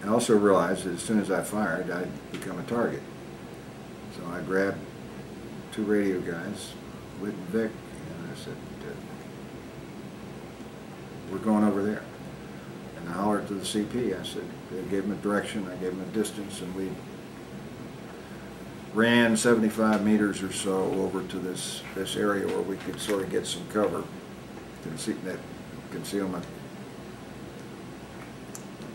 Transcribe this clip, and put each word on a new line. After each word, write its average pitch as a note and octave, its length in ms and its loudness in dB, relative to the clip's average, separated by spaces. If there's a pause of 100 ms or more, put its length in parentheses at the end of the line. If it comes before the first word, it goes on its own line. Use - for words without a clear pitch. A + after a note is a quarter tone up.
I - 20 0
also A#2 280 8
realized F#2 480 8
that F2 80 0
as F2 80 -4
soon G#2+ 180 4
as F#2 100 2
I F2+ 140 4
fired, F2+ 480 0
I'd - 400 -4
become F#2 260 -6
a - 60 -4
target. A2+ 380 0 (1120)
So F2 160 -8
I F2+ 80 -4
grabbed F#2 400 4 (960)
two A2 100 0
radio G2+ 380 4
guys, E2+ 500 -4 (480)
Whit G2+ 140 -2
and F2+ 160 -8
Vic, A2 220 2
and - 600 -10
I - 40 -8
said, - 200 -8 (280)
uh, - 100 -8 (2250)
"We're F#2+ 100 -2
going G#2+ 260 8
over G2 180 6
there." G#2+ 200 2 (920)
And E2+ 120 -8
I - 20 -4
hollered G2 380 2
to G#2 60 0
the F2+ 100 -2
C G#2+ 180 2
P. A2+ 300 2
I F2 100 -4
said, - 220 -6 (260)
I F2+ 180 -4
gave G2 140 2
him G2+ 80 2
a F#2+ 40 0
direction, G2+ 540 0
I F2+ 60 -6
gave F2+ 160 0
him F#2 80 -4
a F2 140 -6
distance, G2+ 480 -2
and F2+ 120 -6
we F#2+ 160 -2 (2000)
ran A#2 420 10
seventy-five A2 680 6
meters G2+ 360 6
or F#2 120 -2
so F#2+ 400 2
over F#2+ 280 2
to F#2 160 -4
this, F2+ 460 -4 (120)
this F#2+ 200 -2
area G2+ 320 4
where F#2 140 2
we F#2+ 160 0
could - 240 -6
sort G2 220 2
of F2+ 60 -2
get G2 160 2
some F2 280 -4
cover, G2+ 320 4 (800)
conce-, - 400 -4
that F2 140 -4 (520)
concealment, F2+ 540 -2 (2500)